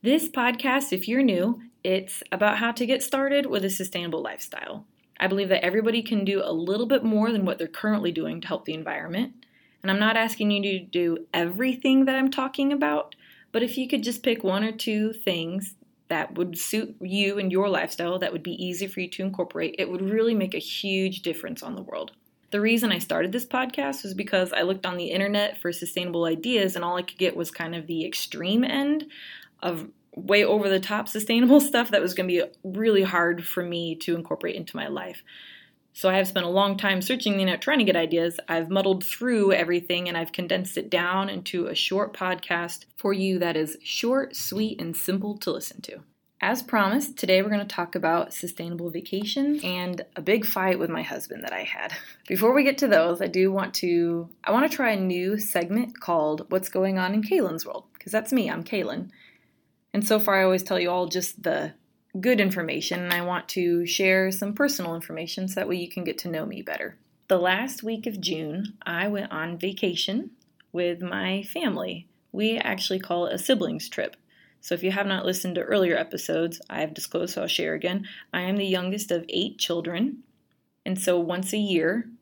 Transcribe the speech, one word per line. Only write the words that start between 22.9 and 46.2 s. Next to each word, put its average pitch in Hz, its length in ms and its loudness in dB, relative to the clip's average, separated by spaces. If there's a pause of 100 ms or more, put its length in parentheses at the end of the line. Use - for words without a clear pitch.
I 175 80 2
started 165 320 0
this 247 160 -4
podcast 269 560 -2
was 190 120 -8
because 185 380 0
I 170 100 2
looked 190 220 0
on 180 120 -2
the 175 160 -4
internet 202 460 0
for 175 140 -4
sustainable 175 520 -2
ideas, 185 500 2
and 175 100 -4
all 175 120 0
I 180 60 -2
could - 160 -12
get 185 180 2
was 170 160 -6
kind 170 240 -6
of 156 100 -8
the 165 180 -4
extreme 180 600 0
end 294 420 0 (580)
of 170 240 -4 (280)
way 202 280 4
over 202 240 4
the 190 120 4
top 214 260 -4
sustainable 233 540 8
<laughs> - 0 -
stuff 240 320 2
that 202 100 4
was 180 120 0
gonna 185 120 0
be 175 160 2 (220)
really 196 400 4
hard 175 420 2
for - 160 -4
me 170 320 -4
to 170 220 -2
incorporate 165 400 -4
into - 180 -10
my 147 140 -6
life. 175 340 -8 (680)
So - 180 2
I 185 60 4
have 190 100 4
spent 190 180 -2
a 175 60 -2
long 196 260 4
time 196 240 2
searching 220 340 0
the 196 80 2
internet 180 200 0
trying 294 160 2
to 226 60 6
get 185 100 6
ideas. 170 540 2
I've 165 220 0
muddled 196 340 2
through 220 480 2
everything 175 560 0
and 170 80 -4
I've 165 160 -4
condensed 185 440 -2
it - 140 -4
down 185 380 2
into 190 400 -4
a - 80 -4
short 196 360 0
podcast 175 760 -4 (100)
for 196 160 0
you 190 260 2
that 170 180 2
is 156 280 0
short, 269 500 0
sweet, 214 460 -4
and 165 160 -6
simple 208 420 -2
to - 140 -4
listen - 300 -8
to. - 180 -14 (400)